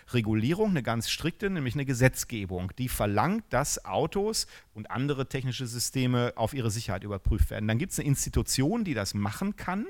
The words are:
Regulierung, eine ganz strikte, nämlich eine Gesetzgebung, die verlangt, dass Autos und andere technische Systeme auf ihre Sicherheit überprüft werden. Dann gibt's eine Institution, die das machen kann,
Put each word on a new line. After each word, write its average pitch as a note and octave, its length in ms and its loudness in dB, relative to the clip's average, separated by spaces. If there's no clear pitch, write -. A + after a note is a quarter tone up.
Regulierung, A#2+ 580 2
eine D#3 140 2
ganz A#2 260 0
strikte, - 400 -2
nämlich C#3 240 -2
eine C#3 120 -2
Gesetzgebung, G#2+ 920 2
die B2+ 120 -2
verlangt, A#2 600 2
dass - 360 0
Autos E3 640 0
und G#2+ 180 -10
andere C3+ 360 -2
technische B2+ 400 -4
Systeme B2 680 0
auf A2 180 0
ihre A#2 180 0
Sicherheit G2+ 320 -4
überprüft G2+ 460 2
werden. G#2+ 180 -2
Dann A2+ 100 4
gibt's F#3 220 -2
eine D3 80 -2
Institution, C#3 760 2
die E3+ 100 -2
das G#2 200 -2
machen G#2+ 420 -2
kann, G3 340 -4